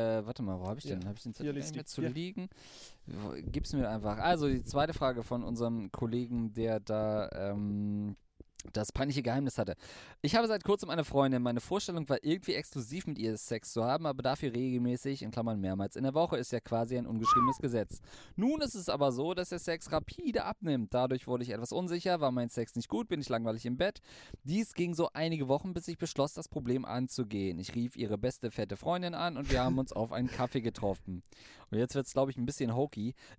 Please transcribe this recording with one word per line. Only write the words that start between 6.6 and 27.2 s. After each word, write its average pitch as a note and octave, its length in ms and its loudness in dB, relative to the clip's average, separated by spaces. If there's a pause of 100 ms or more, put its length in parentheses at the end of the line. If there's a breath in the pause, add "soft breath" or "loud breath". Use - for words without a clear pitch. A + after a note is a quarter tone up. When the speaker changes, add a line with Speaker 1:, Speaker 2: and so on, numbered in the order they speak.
Speaker 1:
da, G#2+ 540 0
ähm, G#2 840 0 (580)
das G#2+ 180 0
peinliche C3+ 320 0
Geheimnis B2+ 340 2
hatte. G2 160 0 (480 loud breath)
„Ich D3 140 4
habe A#3 120 6
seit G#3+ 160 0
kurzem G3 280 2
eine D#3+ 120 2
Freundin. C3+ 380 4
Meine A#2+ 200 2
Vorstellung E3+ 480 -2
war, D3 140 2
irgendwie E3+ 300 0
exklusiv C#3 540 -4
mit D3+ 100 -4
ihr A2 180 0
Sex - 380 -4
zu A#2 100 2
haben, D3 220 2
aber C3 160 -2
dafür B2+ 320 0
regelmäßig, B2+ 720 0
in A2 80 -4
Klammern A2+ 280 0
mehrmals F#2+ 360 0
in - 80 -2
der C3+ 100 2
Woche, E3 240 2
ist A#2+ 140 -4
ja A#2+ 80 0
quasi A#2 360 0
ein B2 120 -2
ungeschriebenes C6 500 4
Gesetz. - 440 -2 (340 loud breath)
Nun C#4+ 260 2
ist C4 140 -2
es F#3 120 -4
aber C#3+ 240 4
so, C#3+ 220 0
dass F3+ 160 -4
der F3+ 80 -4
Sex E3 340 -4
rapide A3+ 540 0
abnimmt. C#3+ 480 0
Dadurch B2+ 320 2
wurde B2 160 0
ich B2 80 -4
etwas A#2 220 -4
unsicher, F3 500 0
war C3+ 100 4
mein A#2+ 180 0
Sex - 260 -2
nicht A#2 120 -2
gut, A3 220 0
bin D#3+ 100 0
ich C#3 100 -4
langweilig A2+ 360 0
im A#2+ 120 0
Bett. F#3 220 0 (440 loud breath)
Dies G3 320 0
ging F3 180 2
so E3 200 4
einige D#3 340 0
Wochen, D3 260 2
bis E3+ 140 -4
ich E3 100 -6
beschloss, D3+ 380 0
das D#3+ 120 -8
Problem B2+ 380 0
anzugehen. G#2 720 0